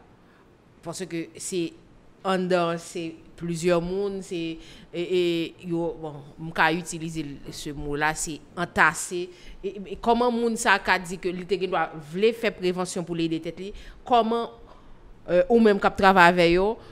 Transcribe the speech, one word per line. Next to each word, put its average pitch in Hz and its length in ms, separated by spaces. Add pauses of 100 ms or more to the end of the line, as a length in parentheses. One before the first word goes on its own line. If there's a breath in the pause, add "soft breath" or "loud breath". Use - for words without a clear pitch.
(840 soft breath)
paseke 165 500
se 170 360 (540)
anndan 180 500
an, 165 80
se 165 280 (240)
plizyè 170 440
moun, 190 440
se 180 180 (1300 loud breath)
yo 170 240 (100)
bon, 147 200 (140)
m 160 200
ka 165 180
itilize 165 520
l. 143 100 (200)
Ce - 200
mo 143 240
la 151 160
se 147 240 (200)
antase, 175 680 (760 loud breath)
kòman 233 320
moun 233 240
sa 202 200
ka 196 200
di 180 220
ke 185 140
li 180 140
te 190 120
gendwa 180 280 (240)
vle 214 220
fè 226 200
prevansyon 180 520
pou 170 120
l 165 80
ede 160 180
tèt 170 180
li, 202 100 (320 loud breath)
kòman 233 420
euh, - 960
ou 233 180
menm 202 200
k 202 80
ap - 80
travay 190 340
avè 175 200
yo. 196 200 (200 loud breath)